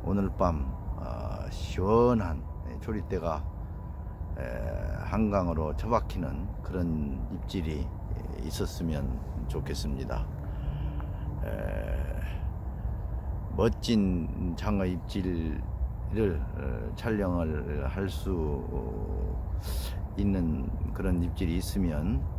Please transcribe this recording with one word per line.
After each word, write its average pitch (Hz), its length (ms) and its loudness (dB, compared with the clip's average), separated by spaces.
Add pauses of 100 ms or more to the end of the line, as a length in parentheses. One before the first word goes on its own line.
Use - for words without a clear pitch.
오늘 98 340 4
밤, 90 280 4 (320)
어, - 520 -4
시원한, 107 920 4 (240)
에, - 120 -6
초리대가, 85 640 -2 (920)
에, 60 680 -4
한강으로 87 760 2
처박히는 87 720 0 (160)
그런 78 680 0
입질이 80 560 -2 (560)
있었으면 76 760 -2 (280)
좋겠습니다. - 760 -2 (1200)
에, 52 680 -2 (1400)
멋진 92 1000 4
장어 101 280 2
입질을, 87 760 0 (540)
어, 71 800 0
촬영을 80 920 2
할 92 220 0
수 76 540 0 (1500)
있는 92 520 2 (240)
그런 90 300 4
입질이 87 340 2
있으면 80 680 2 (160)